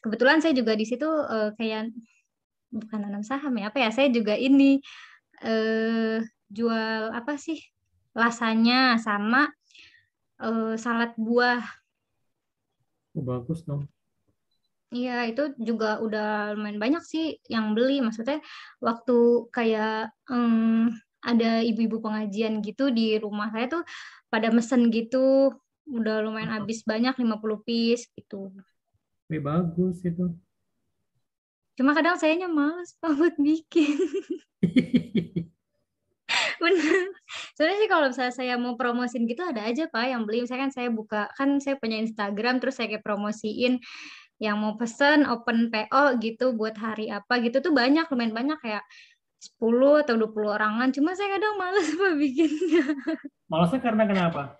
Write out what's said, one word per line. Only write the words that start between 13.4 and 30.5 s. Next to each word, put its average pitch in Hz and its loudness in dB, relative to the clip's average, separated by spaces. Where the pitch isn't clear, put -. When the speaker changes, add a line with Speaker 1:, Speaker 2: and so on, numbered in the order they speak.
Speaker 2:
dong. 143 -6
Speaker 1:
Iya, 247 -4
itu 233 -2
juga 220 0
udah 214 -2
lumayan 208 -6
banyak 311 0
sih 320 -2
yang 220 0
beli. 269 2
Maksudnya 226 -4
waktu 233 -2
kayak, 220 -2
em, 226 2
ada 226 2
ibu-ibu 220 0
pengajian 214 -2
gitu 240 -2
di 220 2
rumah 208 -4
saya 226 -2
tuh 339 -4
pada 220 0
mesen 233 4
gitu, 262 4
udah 214 -2
lumayan 220 -6
Speaker 2:
Hmm. 214 -4
Speaker 1:
habis 220 -6
banyak, 233 0
lima 220 0
puluh 214 -4
piece 233 0
gitu. 196 -14
Speaker 2:
Wih, 156 -4
bagus 175 0
itu. 175 -2